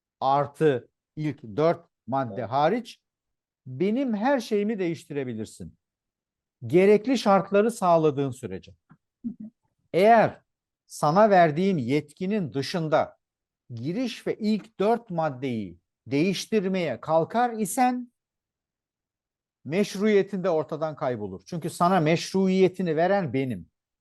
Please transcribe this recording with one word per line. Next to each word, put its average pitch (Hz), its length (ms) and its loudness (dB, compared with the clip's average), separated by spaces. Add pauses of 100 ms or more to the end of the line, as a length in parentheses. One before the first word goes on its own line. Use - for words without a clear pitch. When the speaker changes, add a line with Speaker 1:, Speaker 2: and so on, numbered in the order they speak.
(200)
Speaker 1:
artı 139 680 0 (280)
ilk 151 260 -8
dört 151 440 -2 (200)
madde 120 360 -6
Speaker 2:
Doğru. 107 80 -8
Speaker 1:
hariç 165 500 -2 (680)
benim 214 480 -2
her 247 260 0
şeyimi 208 380 -2
değiştirebilirsin. 127 960 -8 (920)
Gerekli 202 520 4
şartları 202 520 2
sağladığın 156 600 2
sürece. 95 420 -12 (540)
Speaker 2:
Hı - 20 -6
hı. 220 220 -16 (420)
Speaker 1:
Eğer 196 500 4 (440)
sana 190 440 2
verdiğim 175 480 4
yetkinin 151 720 -2
dışında 147 680 -2 (560)
giriş 175 520 -8
ve 156 120 -4
ilk 208 400 -4
dört 226 320 0
maddeyi 127 680 -6 (280)
değiştirmeye 180 920 -2
kalkar 165 520 0
isen 247 600 -2 (1500)
meşruiyetin 196 800 0
de 190 60 0
ortadan 156 460 -4
kaybolur. 104 500 -6
Çünkü 160 240 -8
sana 180 300 2
meşruiyetini 180 960 2
veren 180 360 0
benim," 123 360 -4 (320)